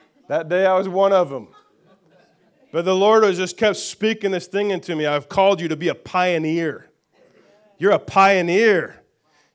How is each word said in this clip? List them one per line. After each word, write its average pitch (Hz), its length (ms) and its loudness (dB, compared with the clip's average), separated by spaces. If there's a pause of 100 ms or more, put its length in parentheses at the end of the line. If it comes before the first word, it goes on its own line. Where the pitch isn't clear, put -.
(280)
That 156 220 -4
day 185 160 2
I 190 100 2
was 190 140 -2
one 196 240 2
of 180 160 2
them. 127 200 -14 (1200)
But 170 120 -4
the 185 100 0
Lord 214 280 4
was 190 140 2
just 180 180 -6
kept 214 220 0
speaking 214 540 -4
this 185 160 -6
thing 202 240 -4
into 175 240 -6
me. 156 100 -4
"I've 147 240 -4
called 190 320 2
you 170 60 -4
to 156 80 -4
be 160 140 -4
a - 60 -4
pioneer. 165 920 -4 (880)
You're 190 140 0
a 180 80 2
pioneer. 190 1000 2 (560)